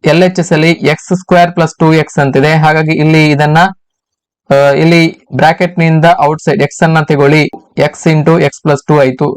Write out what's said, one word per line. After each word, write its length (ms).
ಎಲ್ 160
ಎಚ್ 140
ಎಸ್ 140
ಅಲ್ಲಿ 140
ಎಕ್ಸ್ 200
ಸ್ಕ್ವೇರ್ 340
ಪ್ಲಸ್ 260
ಟೂ 60
ಎಕ್ಸ್ 200
ಅಂತಿದೆ. 300
ಹಾಗಾಗಿ 300
ಇಲ್ಲಿ 180
ಇದನ್ನ, 260
ಆ, 40
ಇಲ್ಲಿ 180
ಬ್ರಾಕೆಟ್ 420
ನಿಂದ 260
ಔಟ್ಸೈಡ್ 380
ಎಕ್ಸ್ 200
ಅನ್ನ 240
ತಗೊಳ್ಳಿ, 340
X 40
into 200
X 160
plus 220
two 160
ಆಯ್ತು. 340